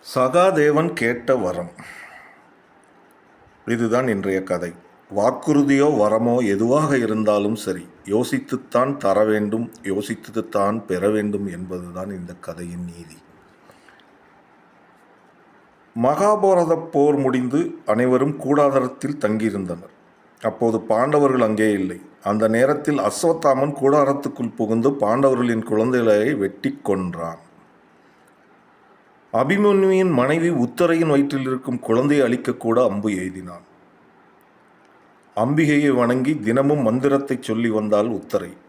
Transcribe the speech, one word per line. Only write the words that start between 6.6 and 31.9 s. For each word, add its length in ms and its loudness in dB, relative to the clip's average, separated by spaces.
இருந்தாலும் 580 0
சரி, 320 -8
யோசித்துத்தான் 920 -2
தர 260 2
வேண்டும், 480 -2
யோசித்துத்தான் 1000 -4
பெற 240 -2
வேண்டும் 380 -2
என்பதுதான் 640 -10
இந்த 280 -14
கதையின் 460 -12
நீதி. 320 -18
மகாபாரத 840 2
போர் 260 4
முடிந்து 540 0
அனைவரும் 520 2
கூடாரத்தில் 800 0
தங்கியிருந்தனர். 760 -4
அப்போது 400 0
பாண்டவர்கள் 600 2
அங்கே 300 2
இல்லை. 300 -4
அந்த 240 0
நேரத்தில் 520 2
அஸ்வத்தாமன் 840 0
கூடாரத்துக்குள் 720 0
புகுந்து 380 0
பாண்டவர்களின் 680 2
குழந்தைகளை 680 2
வெட்டி 500 -4
கொன்றான். 640 -4
அபிமன்யுவின் 760 2
மனைவி 400 2
உத்தரையின் 580 0
வயிற்றில் 340 2
இருக்கும் 380 -6
குழந்தையை 480 2